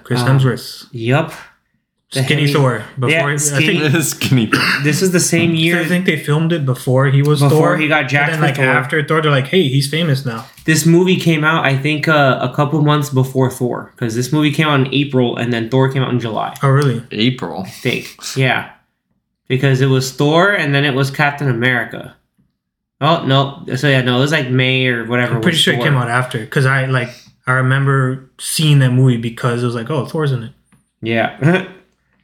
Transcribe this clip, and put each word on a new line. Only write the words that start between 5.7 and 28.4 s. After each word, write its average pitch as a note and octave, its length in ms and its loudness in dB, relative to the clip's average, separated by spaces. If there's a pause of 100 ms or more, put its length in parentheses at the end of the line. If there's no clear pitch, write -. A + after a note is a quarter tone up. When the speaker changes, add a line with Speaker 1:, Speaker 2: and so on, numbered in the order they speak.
Speaker 1:
I D#3+ 60 -2
think F3+ 180 -2
they E3 140 0
filmed D#3 340 0
it D#3 140 -2
before C3 400 0
he C#3 160 2
was D3 180 2
Speaker 2:
Before C#3+ 180 4
Speaker 1:
Thor, D3+ 200 2
Speaker 2:
he D#3 100 -2
got D3+ 200 2
jacked C#3+ 260 0
Speaker 1:
and D3+ 80 -2
then, C#3+ 120 0
Speaker 2:
for C#3 80 -4
Speaker 1:
like, C3 80 4
Speaker 2:
Thor. D3 100 2
Speaker 1:
after D3 260 -2
Thor, D#3 160 0
they're D3+ 80 0
like, C3+ 160 2
"Hey, F#3 220 2
he's C#3 200 0
famous D3+ 380 -2
now." A2+ 180 -8 (220)
Speaker 2:
This D#3+ 180 2
movie F3 320 6
came D#3+ 260 0
out, D#3+ 220 2
I C3+ 120 2
think, D3 320 -2
uh, C#3+ 340 4
a C3 120 -2
couple D3 280 0
months D3 260 2
before C3 420 0
Thor, A#2+ 460 -6
'cause A2+ 180 -4
this B2 160 -4
movie D3+ 220 2
came D#3+ 160 0
out C#3+ 120 2
in C3 120 -2
April, C3 460 0
and A#2 160 -2
then A2+ 160 -4
Thor C3 200 2
came C3+ 120 -2
out A#2+ 80 -4
in B2 100 0
July. G#2+ 420 -6
Speaker 1:
Oh, C#3 60 2
really? C3+ 340 2 (100)
Speaker 3:
April. G2+ 520 -2
Speaker 2:
Fake. - 500 -6 (220)
Yeah. B2+ 320 0 (800)
Because C3 320 2
it C#3 80 2
was C3 240 0
Thor, E3 400 2
and D3+ 220 -2
then C#3 100 2
it C#3+ 100 0
was C3+ 160 0
Captain C#3+ 380 -2
America. A#2+ 680 -2 (880)
Oh, D#3 240 0
no! C3+ 500 0
So, C#3+ 120 0
yeah, C3+ 140 4
no, B2 160 0
it - 20 4
was, D3 120 0
like, C#3+ 160 0
May C3 380 2
or A#2 200 -2
whatever A#2+ 280 0
Speaker 1:
I'm A#2 60 -2
pretty E3 160 0
Speaker 2:
was - 60 4
Speaker 1:
sure E3+ 120 2
it - 40 -2
Speaker 2:
Thor. A#2+ 80 0
Speaker 1:
came C#3+ 100 2
out A#2+ 120 0
after, A#2+ 380 -2
'cause C#3 200 0
I, C3 200 0
like, B2 220 -2 (380)
I B2+ 80 0
remember C3+ 840 0
seeing D3+ 400 2